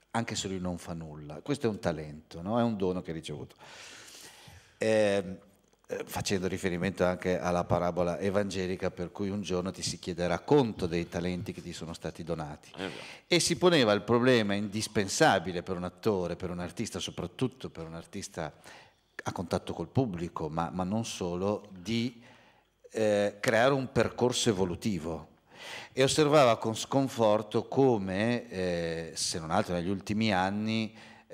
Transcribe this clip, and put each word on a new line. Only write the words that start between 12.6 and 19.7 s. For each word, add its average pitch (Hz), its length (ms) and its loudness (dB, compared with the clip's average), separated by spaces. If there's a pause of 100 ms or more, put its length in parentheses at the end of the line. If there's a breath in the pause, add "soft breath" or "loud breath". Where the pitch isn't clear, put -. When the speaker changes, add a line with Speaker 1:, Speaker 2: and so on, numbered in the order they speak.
Speaker 2:
Eh, 92 100 -8
beh. 78 60 -8 (340 loud breath)
Speaker 1:
E 175 140 4
si - 180 0
poneva 151 340 6
il 101 100 4
problema 117 520 4
indispensabile 101 1080 2
per 92 140 -4
un 90 80 -6
attore, 90 500 -2
per 87 160 -8
un 90 100 -8
artista, 90 380 -8
soprattutto 87 680 -6
per 82 160 -12
un 80 100 -12
artista 90 580 -10 (720 loud breath)
a - 80 -6
contatto - 400 -6